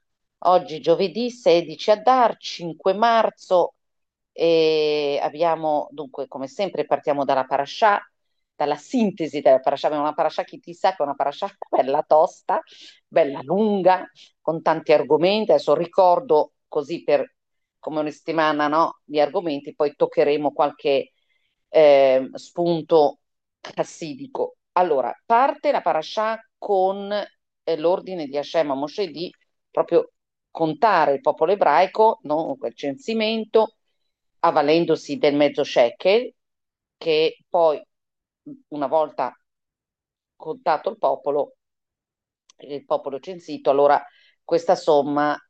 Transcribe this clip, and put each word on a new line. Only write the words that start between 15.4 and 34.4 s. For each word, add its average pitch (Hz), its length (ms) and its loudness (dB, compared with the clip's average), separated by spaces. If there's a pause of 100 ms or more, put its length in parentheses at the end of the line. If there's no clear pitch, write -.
Adesso 147 220 2
ricordo 170 800 2 (140)
così 151 360 -8
per, - 320 -2 (440)
come 151 200 -8
ogni 151 120 -6
settimana, 156 560 -2
no, 156 380 -2
gli 147 140 -4
argomenti, 147 540 -4
poi 147 220 -2
toccheremo 147 580 0
qualche, 143 600 -2 (560)
ehm, 139 680 6
spunto 165 840 0 (420)
chassidico. - 960 -10 (160)
Allora, 151 400 0 (120)
parte 277 460 0
la 196 100 -2
parashà 214 580 -4 (180)
con, 196 540 -2
eh, - 640 -8
l'ordine 175 500 -4
di 139 100 -8
Hashem 147 340 -2
a 131 40 -2
Moshe 151 320 -6
di 151 260 -12 (380)
proprio - 420 -2 (380)
contare 156 600 2
il 131 80 -4
popolo 160 300 0
ebraico, 190 720 2
no? 147 340 -4
Quel - 180 -10
censimento, 220 1000 -2 (600)
avvalendosi 156 800 0